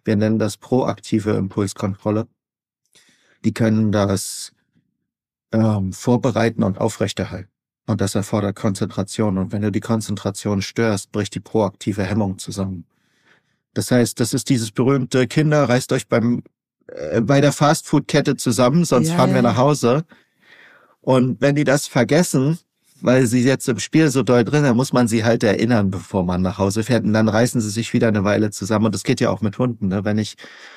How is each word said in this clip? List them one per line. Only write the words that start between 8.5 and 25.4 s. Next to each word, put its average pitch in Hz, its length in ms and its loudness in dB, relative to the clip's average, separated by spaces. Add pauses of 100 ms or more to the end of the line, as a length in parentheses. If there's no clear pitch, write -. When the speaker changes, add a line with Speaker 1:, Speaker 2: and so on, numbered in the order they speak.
Speaker 1:
Konzentration. 101 840 -4
Und 95 140 -4
wenn 104 100 -6
du 104 100 -2
die 95 80 -4
Konzentration 104 840 -4
störst, 113 480 -4
bricht 104 240 -4
die - 40 -10
proaktive 101 640 -4
Hemmung 95 360 -4
zusammen. 95 460 -8 (920)
Das - 160 -4
heißt, 120 280 2
das 120 140 -2
ist 131 160 -2
dieses 117 220 0
berühmte, 127 560 0
"Kinder, 151 420 2
reißt 123 220 0
euch 127 160 -2
beim, 120 340 0 (460)
äh, 78 340 -4
bei 139 180 2
der 143 120 4
Fastfood-Kette 147 840 2
zusammen, 127 480 2
sonst 156 260 2
Speaker 2:
Ja, 165 60 -2
Speaker 1:
fahren 127 140 2
wir 131 80 2
Speaker 2:
ja. - 60 2
Speaker 1:
nach 117 140 2
Hause." 139 480 2 (960)
Und 127 380 2
wenn 143 160 2
die 147 80 0
das 131 240 0
vergessen, 143 720 0 (420)
weil 131 260 4
sie 120 140 2
jetzt 131 280 0
im 120 100 -2
Spiel 156 300 2
so 131 140 2
doll 120 200 4
drin, 147 200 2
dann 131 120 4
muss 131 160 0
man 123 160 2
sie 110 160 0
halt 120 200 2